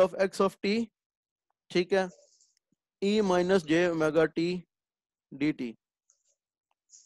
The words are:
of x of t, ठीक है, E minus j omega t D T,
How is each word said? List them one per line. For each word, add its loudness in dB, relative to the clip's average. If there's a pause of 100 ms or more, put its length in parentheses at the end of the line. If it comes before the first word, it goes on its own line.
of 4 (120)
x -2
of 2 (120)
t, 0 (960)
ठीक -2
है, 0 (920)
E 2
minus 2
j 2
omega 2
t -4 (880)
D -4
T, -10 (1300)